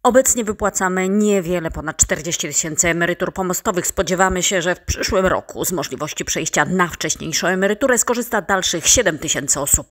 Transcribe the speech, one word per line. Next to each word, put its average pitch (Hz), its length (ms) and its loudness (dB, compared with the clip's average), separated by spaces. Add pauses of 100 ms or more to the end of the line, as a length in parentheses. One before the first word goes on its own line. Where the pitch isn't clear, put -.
Obecnie 247 400 4
wypłacamy 190 680 -2
niewiele 190 600 2
ponad 151 260 -6
czterdzieści 170 500 2
tysięcy 156 400 -2
emerytur 170 460 0
pomostowych. 180 540 -2
Spodziewamy 185 560 0
się, 185 180 0
że 170 140 0
w - 40 -20
przyszłym - 460 0
roku 143 400 -2
z - 60 -2
możliwości 147 540 -6
przejścia 156 400 0
na 175 220 0
wcześniejszą 156 600 -4
emeryturę 202 500 2
skorzysta 233 440 0
dalszych 180 460 0
siedem 185 320 4
tysięcy 143 400 -2
osób. 143 320 0